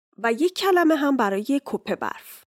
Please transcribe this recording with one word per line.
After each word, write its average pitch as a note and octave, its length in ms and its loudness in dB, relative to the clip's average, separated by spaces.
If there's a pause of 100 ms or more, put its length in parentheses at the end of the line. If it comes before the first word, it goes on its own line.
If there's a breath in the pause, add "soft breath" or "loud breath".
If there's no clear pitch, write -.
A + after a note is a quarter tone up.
(180)
و A3+ 140 0
یک D4 220 0
کلمه F4 420 4
هم C#4 200 0
برای A3 480 0
کپه - 320 -6
برف. - 480 -12 (120)